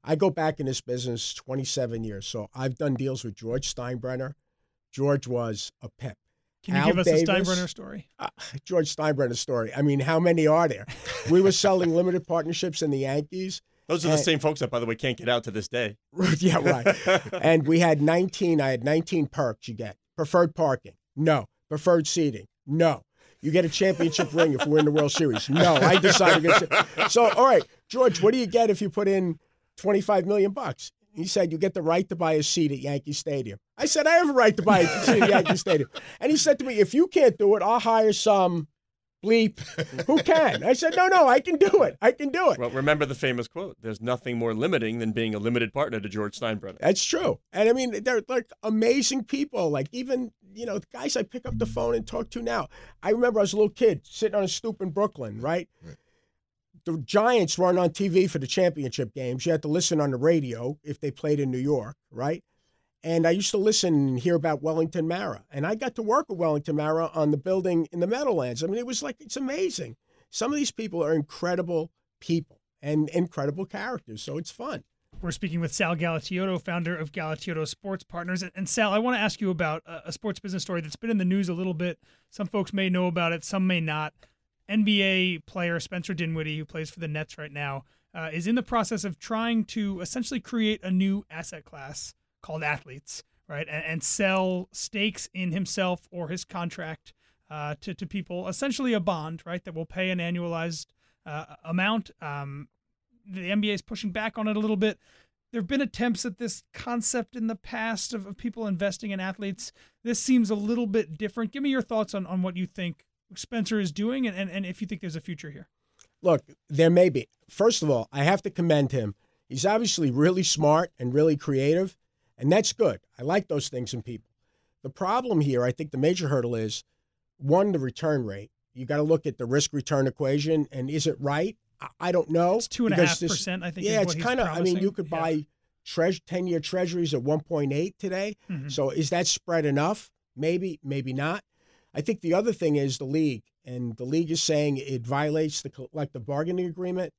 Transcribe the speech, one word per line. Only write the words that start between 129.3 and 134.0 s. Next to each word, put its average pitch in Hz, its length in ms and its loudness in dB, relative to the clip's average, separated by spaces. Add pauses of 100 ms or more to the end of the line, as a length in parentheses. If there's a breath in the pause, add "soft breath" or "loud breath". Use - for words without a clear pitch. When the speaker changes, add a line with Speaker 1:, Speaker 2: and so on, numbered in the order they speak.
Speaker 1:
the 123 80 -4
risk-return 139 580 0
equation, 147 640 0
and 131 200 -6
is 151 160 -2
it - 120 -2
right? 147 380 -2 (240)
I, - 60 -14 (120)
I 175 120 -2
don't 165 180 0
know, 175 280 4
Speaker 2:
It's 233 100 -4
two - 180 -2
and 208 80 2
a 185 120 2
half 170 140 0
percent, 180 420 -4
Speaker 1:
because - 0 -
this - 20 -12
Speaker 2:
I 175 80 -6
think, 180 160 -6
Speaker 1:
yeah, 220 100 2
Speaker 2:
is 208 40 4